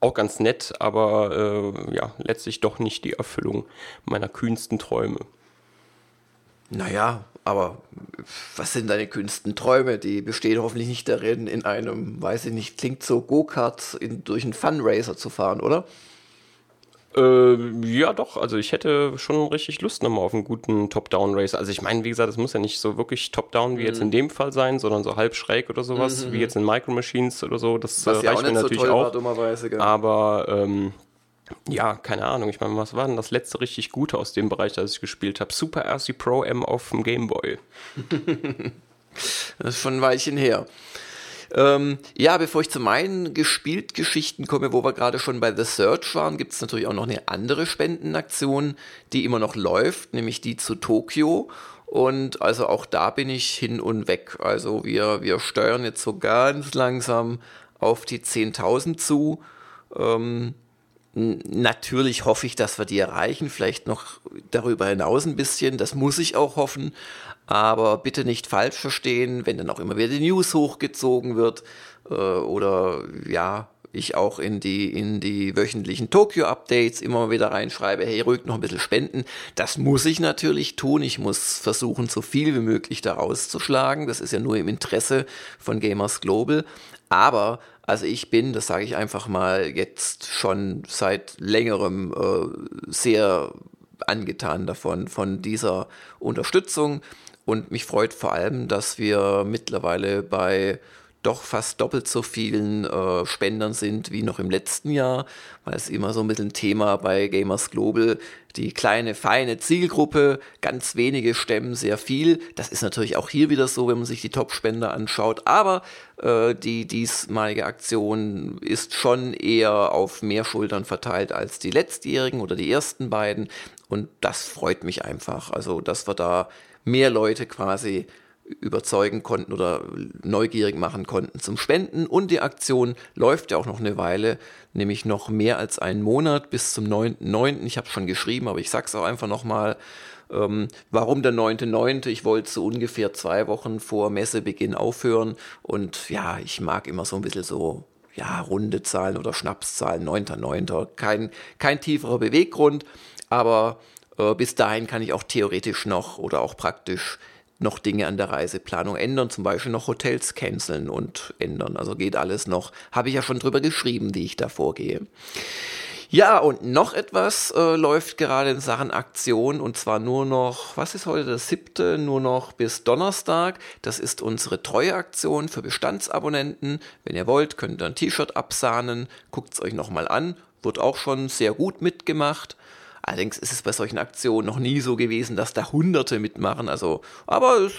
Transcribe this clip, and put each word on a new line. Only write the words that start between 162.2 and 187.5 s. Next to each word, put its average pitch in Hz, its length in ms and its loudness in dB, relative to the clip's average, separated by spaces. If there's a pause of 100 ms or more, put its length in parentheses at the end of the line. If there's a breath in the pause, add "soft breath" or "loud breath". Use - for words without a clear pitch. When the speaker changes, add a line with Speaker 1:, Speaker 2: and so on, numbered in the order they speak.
Speaker 2:
noch. 90 240 -2 (220 loud breath)
Habe 123 160 0
ich 135 80 -2
ja 131 60 0
schon 123 180 -2
drüber 127 200 2
geschrieben, 120 540 0
wie 87 100 -2
ich - 120 -8
da - 120 -2
vorgehe. - 600 -4 (1000 loud breath)
Ja, 190 300 8
und 143 260 4
noch 147 300 4
etwas, 185 560 0
äh, 165 240 4
läuft 160 420 2
gerade 139 340 2
in 135 100 0
Sachen 131 320 -2
Aktion, 123 680 0
und 117 160 -4
zwar 110 220 0
nur 127 260 0
noch, 127 520 0
was - 180 -4
ist 190 120 -10
heute, 156 200 0
der 120 120 -2
siebte? 175 600 -2
Nur 139 220 0
noch 127 320 0
bis - 320 -2
Donnerstag. 175 760 2 (240 loud breath)
Das - 160 -4
ist - 240 -4
unsere 110 400 -2
Treueaktion 156 840 0
für 160 140 -8
Bestandsabonnenten. 147 1160 -4 (240 loud breath)
Wenn - 140 -6
ihr 90 100 -4
wollt, 143 300 4
könnt 107 260 -6
ihr 87 40 -2
ein 127 100 -6
T-Shirt - 400 -2
absahnen. 120 720 -2 (240 loud breath)
Guckt's - 280 -8
euch 95 140 -4
nochmal 82 320 -4
an. 165 300 0 (260 soft breath)
Wird - 160 -2
auch - 180 2
schon 135 320 -2
sehr 110 260 0
gut 185 280 -2
mitgemacht. 156 760 -2 (440 loud breath)
Allerdings - 380 -4
ist - 140 -6
es 127 100 -6
bei 107 100 0
solchen 110 240 -2
Aktionen 110 500 0
noch 107 120 -4
nie 131 240 0
so 123 120 0
gewesen, 117 400 0
dass 104 200 -2
da - 180 -4
Hunderte 151 460 2
mitmachen. 107 500 -2
Also, 82 320 0 (260 loud breath)
aber 254 340 6